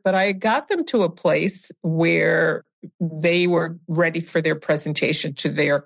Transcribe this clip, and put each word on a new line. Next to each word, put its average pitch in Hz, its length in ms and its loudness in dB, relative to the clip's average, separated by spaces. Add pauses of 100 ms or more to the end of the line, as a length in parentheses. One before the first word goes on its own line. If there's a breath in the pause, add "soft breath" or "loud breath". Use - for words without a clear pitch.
but 190 120 2
I 190 160 2
got 220 360 0
them 349 180 -2
to 220 180 2
a 165 80 0
place 170 600 -2 (120)
where 165 840 2 (340)
they 170 460 0
were 170 320 0 (100)
ready 165 320 0
for 165 220 -4
their 156 140 0
presentation 151 800 -2
to - 140 -2
their 143 360 0